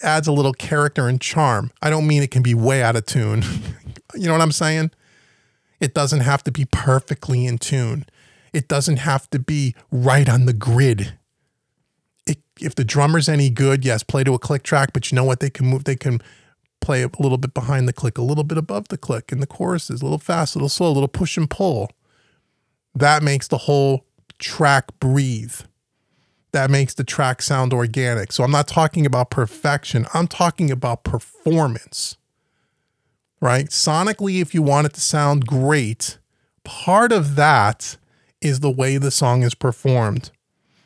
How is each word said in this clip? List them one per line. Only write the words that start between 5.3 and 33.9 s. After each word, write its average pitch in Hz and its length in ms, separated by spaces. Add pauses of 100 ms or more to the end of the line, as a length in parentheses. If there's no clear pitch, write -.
It 139 120
doesn't 143 280
have 139 240
to 139 80
be 139 140
perfectly 131 800
in 120 120
tune. 127 480 (460)
It 147 160
doesn't 143 300
have 135 320
to 139 100
be 143 340 (160)
right 135 380
on 123 180
the 127 60
grid. 117 600 (1120)
It, - 140 (220)
if - 160
the 135 80
drummer's 147 440
any 143 220
good, 135 340
yes, 117 200
play 135 180
to 127 120
a 120 40
click 143 240
track, 139 300
but - 180
you 131 60
know 127 80
what? 127 160
They 139 100
can 131 160
move, 131 160
they 139 140
can 120 260 (580)
play 127 220
a 127 160
little 131 200
bit 131 160
behind 127 340
the 120 40
click, - 240
a 123 60
little 147 220
bit 160 120
above 196 300
the - 120
click, - 340
in 131 80
the 139 80
choruses, 175 520
a 135 40
little 151 140
fast, 165 360
a - 40
little 139 100
slow, 170 220
a - 20
little 139 160
push - 280
and 156 140
pull. 131 400 (1040)
That 151 300
makes 139 240
the 139 100
whole 139 480 (320)
track - 600
breathe. 127 560 (960)
That 135 180
makes 139 240
the 131 80
track 127 400
sound 131 300
organic. 120 580
So 123 140
I'm 139 80
not 143 160
talking 156 380
about 123 240
perfection. 135 840
I'm 170 140
talking 170 420
about 123 320
performance, - 1120 (1200)
right? 135 300
Sonically, 185 720